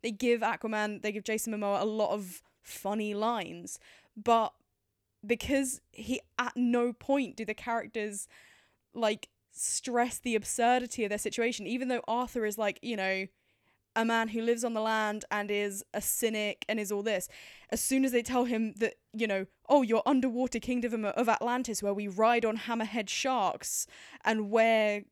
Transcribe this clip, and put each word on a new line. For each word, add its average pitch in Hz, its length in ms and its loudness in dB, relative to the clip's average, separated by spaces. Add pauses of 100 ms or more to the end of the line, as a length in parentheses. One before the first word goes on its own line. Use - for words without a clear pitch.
They 240 100 -2
give 233 300 2
Aquaman, 214 600 -2
they 208 100 -2
give 202 120 -6
Jason 220 300 -4
Momoa 202 280 0
a 202 40 2
lot 214 260 0
of 190 300 -6 (200)
funny 208 520 -4
lines, 202 680 -4 (360)
but 226 380 4 (720)
because 254 560 0 (100)
he, 220 300 -6 (160)
at 247 180 -2
no 240 380 2
point 269 420 -2
do 226 100 -6
the 214 80 -6
characters, 214 760 -6 (680)
like, 220 360 0 (220)
stress - 680 -2
the 233 160 -2
absurdity 240 680 2
of 202 60 -2
their 208 80 -2
situation, 226 500 -2
even 247 200 -2
though 247 200 0
Arthur 240 380 -2
is, 214 120 -2
like, 214 240 0
you 233 140 -4
know, 190 320 -2 (680)
a 226 100 2
man 226 240 2
who 226 120 -2
lives 233 220 2
on 233 100 0
the 220 80 0
land 214 480 0
and 208 220 -2
is 208 320 -2 (100)
a 208 80 -4
cynic 214 680 -2
and 220 100 0
is 202 120 -4
all 202 120 -2
this. 208 240 0 (420)
As 226 120 -2
soon 269 240 2
as 262 60 2
they 240 120 2
tell 247 220 2
him 226 320 0
that, 220 180 -2 (180)
you 220 140 -2
know, 190 200 0 (200)
"Oh, 277 140 8
your 226 240 4
underwater 247 540 2
kingdom 233 460 -2
of 220 220 0
Atlantis 240 560 0
where 202 100 0
we 202 140 -4
ride 220 380 4
on 220 120 0
hammerhead 220 520 -4
sharks - 800 0 (360)
and 214 260 0
wear 220 640 4